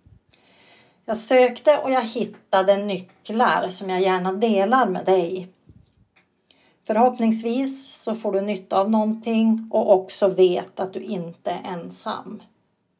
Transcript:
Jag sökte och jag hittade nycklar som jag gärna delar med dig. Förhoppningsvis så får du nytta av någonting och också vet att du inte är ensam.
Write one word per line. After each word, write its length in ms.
Jag 120
sökte 600
och 140
jag 100
hittade 760
nycklar 920
som 200
jag 120
gärna 320
delar 560
med 160
dig. 480
Förhoppningsvis 1040
så 220
får 160
du 100
nytta 380
av 120
någonting 800
och 220
också 340
vet 520
att 140
du 60
inte 520
är 220
ensam. 680